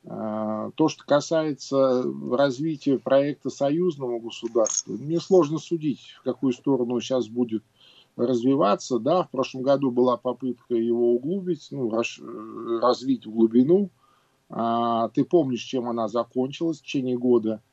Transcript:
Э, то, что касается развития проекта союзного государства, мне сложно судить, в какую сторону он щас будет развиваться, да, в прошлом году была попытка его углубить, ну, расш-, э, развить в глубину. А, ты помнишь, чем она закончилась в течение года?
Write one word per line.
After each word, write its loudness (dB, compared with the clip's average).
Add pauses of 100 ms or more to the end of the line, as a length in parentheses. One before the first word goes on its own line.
Э, -6
то, 2
что -8
касается 0 (280)
развития 0
проекта 0
союзного -2
государства, -2
мне -4
сложно 4
судить, -4 (180)
в -20
какую -2
сторону 0
он 0
щас -2
будет -2 (520)
развиваться, 0
да, 2
в -8
прошлом -4
году 2
была 4
попытка -6
его 2
углубить, -4
ну, -4
расш-, -4
э, -8
развить 0
в -10
глубину. 4 (600)
А, 0
ты 0
помнишь, 2
чем -4
она -2
закончилась -4
в -20
течение -4
года? 2 (100)